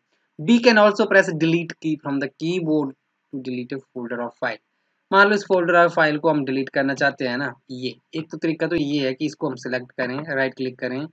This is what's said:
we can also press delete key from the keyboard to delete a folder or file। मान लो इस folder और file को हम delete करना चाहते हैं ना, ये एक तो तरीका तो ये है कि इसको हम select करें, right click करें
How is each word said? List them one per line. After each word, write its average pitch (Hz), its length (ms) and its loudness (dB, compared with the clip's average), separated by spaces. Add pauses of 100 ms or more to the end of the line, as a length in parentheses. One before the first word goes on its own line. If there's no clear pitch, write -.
(400)
we 202 220 4
can 233 180 6
also 208 280 6
press 190 320 4
delete 165 380 0
key 156 200 -4
from 139 240 -4
the 139 140 -6
keyboard 156 600 -2 (380)
to 135 80 -10
delete 127 320 -8
a 135 80 -10
folder 120 400 -10
or 120 160 -8
file। 117 260 -6 (480)
मान 196 160 6
लो 214 80 2
इस 202 100 -4
folder 175 320 2
और 170 120 6
file 156 300 2
को 160 100 2
हम 147 160 2
delete 135 240 -4
करना 139 260 -2
चाहते 139 320 -2
हैं 123 100 -4
ना, 135 140 -6 (200)
ये 127 220 -8 (220)
एक 160 160 -8
तो 165 60 -12
तरीका 165 300 -2
तो 170 80 -2
ये 143 300 -2
है 131 80 -2
कि 151 120 -6
इसको 147 240 -6
हम 131 80 -8
select 127 360 -8
करें, 127 240 -6 (120)
right 135 260 -2
click 131 240 -6
करें 131 340 -6